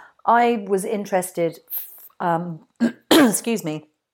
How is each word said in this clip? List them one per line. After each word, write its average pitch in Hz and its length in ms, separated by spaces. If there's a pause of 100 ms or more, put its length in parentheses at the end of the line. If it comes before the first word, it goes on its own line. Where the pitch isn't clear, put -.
(260)
I 240 420
was 190 180
interested, 185 760 (600)
um, 170 400 (280)
<clears throat> - 240
excuse 226 520
me, 151 240 (260)